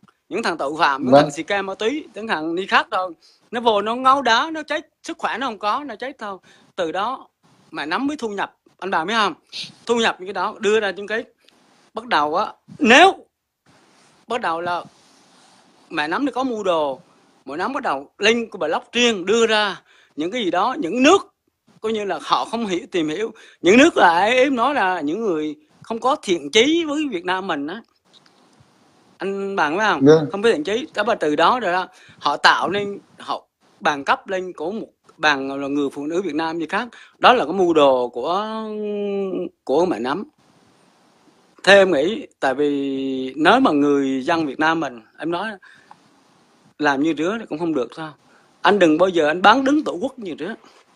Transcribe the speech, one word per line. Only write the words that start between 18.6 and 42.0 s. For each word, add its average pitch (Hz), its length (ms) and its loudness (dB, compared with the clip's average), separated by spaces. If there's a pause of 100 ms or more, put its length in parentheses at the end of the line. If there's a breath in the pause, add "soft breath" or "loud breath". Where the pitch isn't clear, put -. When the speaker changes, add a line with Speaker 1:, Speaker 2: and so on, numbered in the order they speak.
Speaker 1:
riêng 233 340 0
đưa 226 220 2
ra 208 340 -2 (340 soft breath)
những 180 160 -4
cái 240 120 -4
gì 175 80 -4
đó, 208 280 0
những 226 240 -2
nước 370 300 4 (480)
coi 220 120 -4
như 208 120 -4
là 170 160 -4
họ 131 240 -2
không 233 200 -6
hiểu, 190 260 -4
tìm 156 180 -2
hiểu. 214 240 -8 (280 loud breath)
Những 185 160 6
nước 302 200 6
là 170 220 6
em 254 360 2
nói 247 180 0
là 185 280 0
những 160 200 -4
người 156 340 -4 (260)
không 226 180 -8
có 262 220 0
thiện 147 300 -4
chí 311 340 4
với 302 260 -4
Việt 175 140 -6
Nam 185 220 -4
mình 147 200 -4
á. 214 140 -10 (1400)
Anh 196 380 -6
bằng 160 220 0
phải 214 100 0
không? 147 180 2
Speaker 2:
Vâng. 151 260 6
Speaker 1:
Không 202 100 -6
có 226 100 2
thiện 151 120 -2
chí. 214 300 -4
Đó 208 140 -2
là 220 80 0
từ 151 200 -2
đó 185 240 4
rồi 190 120 -4
đó. 180 160 -2 (320 soft breath)
Họ 147 180 -2
tạo 147 320 4
nên, 202 300 -6 (200)
họ - 280 -8 (320)
bàn 143 240 -2
cấp 247 240 0
lên 185 260 -6
của 160 180 -6
một 208 160 -8 (300)
bàn 139 440 0
là 139 60 -6
người 139 220 -2
phụ 143 160 -10
nữ 165 160 -2
Việt 160 140 -4
Nam 165 240 -4
gì 156 60 -6
khác. 214 220 -6 (320 loud breath)
Đó 214 140 6
là 240 120 2
cái - 80 -6
mưu 175 200 2
đồ 131 360 4
của, 170 360 -4 (1160)
của 156 220 0
mẹ 131 140 -2
nắm. 139 240 -4 (1400)
Theo 196 140 10
em 190 140 6
nghĩ, 165 360 -2 (120)